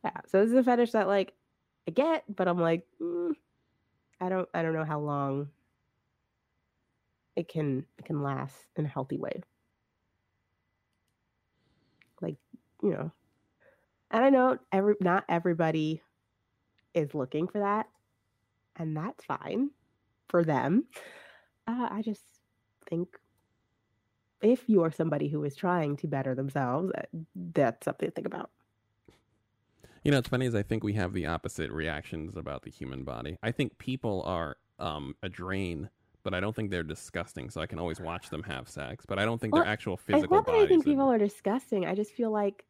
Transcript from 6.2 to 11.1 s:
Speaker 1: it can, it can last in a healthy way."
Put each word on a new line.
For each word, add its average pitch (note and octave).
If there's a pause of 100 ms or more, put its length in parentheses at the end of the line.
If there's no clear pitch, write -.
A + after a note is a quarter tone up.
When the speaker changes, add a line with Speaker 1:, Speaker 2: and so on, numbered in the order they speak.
Speaker 1:
it E3+
can, C#3+ (120)
it -
can D3
last C3+
in D#3
a D3
healthy C3+
way." - (2750)